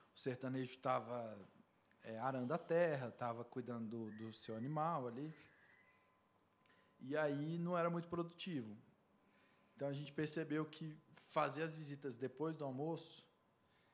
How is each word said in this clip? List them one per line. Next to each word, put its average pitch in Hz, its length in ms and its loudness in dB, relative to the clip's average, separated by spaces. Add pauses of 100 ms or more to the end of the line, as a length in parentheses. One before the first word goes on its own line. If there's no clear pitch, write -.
(160)
o - 40 -8
sertanejo 131 600 0
tava, 120 580 0 (640)
é, 110 140 -4
arando 127 340 0
a 165 60 2
terra, 156 540 4
tava 117 340 -2
cuidando 117 400 -4 (240)
do, - 80 -8
do 110 160 -8
seu 110 220 -6
animal 151 520 2
ali. 139 240 -4 (1700)
E 143 140 0
aí 151 400 4
não 175 180 2
era 170 140 6
muito 170 180 0
produtivo. 165 720 -2 (1000)
Então 139 120 -2
a 143 60 0
gente 147 200 -4
percebeu 156 520 2
que 156 300 -6 (300)
fazer 147 380 4
as 160 120 0
visitas 143 400 -4
depois 147 400 0
do 151 80 -4
almoço, 143 640 -2 (680)